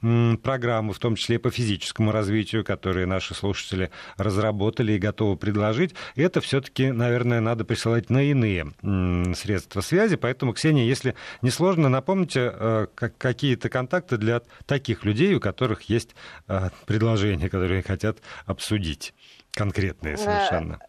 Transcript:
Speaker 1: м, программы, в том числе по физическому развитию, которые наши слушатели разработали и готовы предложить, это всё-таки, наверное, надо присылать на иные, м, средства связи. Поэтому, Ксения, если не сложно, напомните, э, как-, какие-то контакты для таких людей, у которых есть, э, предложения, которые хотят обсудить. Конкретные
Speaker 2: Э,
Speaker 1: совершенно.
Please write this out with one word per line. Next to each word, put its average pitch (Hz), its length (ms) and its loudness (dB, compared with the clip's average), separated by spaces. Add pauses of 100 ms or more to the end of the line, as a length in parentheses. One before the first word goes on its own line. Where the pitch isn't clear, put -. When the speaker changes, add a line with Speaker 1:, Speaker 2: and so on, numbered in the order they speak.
Speaker 1:
м, 117 400 4
программы, 117 520 0
в - 60 -14
том 117 160 2
числе 117 220 0
по 117 140 0
физическому 107 600 0
развитию, 107 520 0
которые 92 420 -2
наши 92 280 -2
слушатели 95 560 -4 (280)
разработали 107 760 0
и 107 40 2
готовы 101 380 0
предложить, 107 580 0 (220)
это 165 260 0
всё-таки, 135 500 0
наверное, 120 500 2
надо 110 240 0
присылать 113 440 0
на 131 140 4
иные, 107 580 2
м, 90 540 2
средства 98 460 -4
связи. 185 340 2
Поэтому, 123 380 -2
Ксения, 151 320 2
если 127 300 0 (260)
не 123 80 2
сложно, 165 400 4
напомните, 135 640 0
э, 110 420 0
как-, - 220 -6
какие-то 127 520 0
контакты 127 480 -2
для 113 240 0 (240)
таких 135 400 -2
людей, 120 300 2
у 123 40 2
которых 107 500 -2
есть, 113 260 -2 (320)
э, 95 220 -2 (160)
предложения, 104 640 2
которые 92 320 0
хотят 101 380 -2 (260)
обсудить. 92 680 -4 (380)
Конкретные 92 600 -2
Speaker 2:
Э, - 40 -6
Speaker 1:
совершенно. 104 720 -2